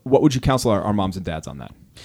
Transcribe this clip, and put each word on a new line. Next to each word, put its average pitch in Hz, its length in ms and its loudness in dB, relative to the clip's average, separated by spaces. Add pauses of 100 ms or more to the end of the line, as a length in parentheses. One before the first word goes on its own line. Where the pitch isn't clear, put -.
what 131 180 4
would 147 120 4
you 127 60 0
counsel 127 320 2
our, 101 100 2
our 104 120 -2
moms 95 240 -2
and 92 80 -8
dads 82 200 -8
on 65 120 -14
that? 58 160 -16 (320)